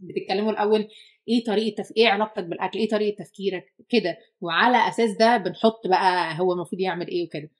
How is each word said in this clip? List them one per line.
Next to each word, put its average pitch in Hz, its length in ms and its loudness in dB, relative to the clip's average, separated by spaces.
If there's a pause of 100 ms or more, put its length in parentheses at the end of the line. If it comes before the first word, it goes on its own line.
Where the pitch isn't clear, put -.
بتتكلموا 190 520 -2
الأول 214 360 0 (400)
إيه 233 160 2
طريقة 214 380 -2
تف-، - 140 -12
إيه 226 120 6
علاقتك 202 360 -2
بالأكل، 185 340 -6
إيه 214 100 0
طريقة 208 360 -2
تفكيرك 185 500 -8 (140)
كده. 185 300 0 (220)
وعلى 202 480 2
أساس 226 280 0
ده 226 200 4
بنحط 214 500 0
بقى 180 540 2
هو 185 120 2
المفروض 180 280 -6
يعمل 175 280 -4
إيه 175 160 -4
وكده. 156 360 -10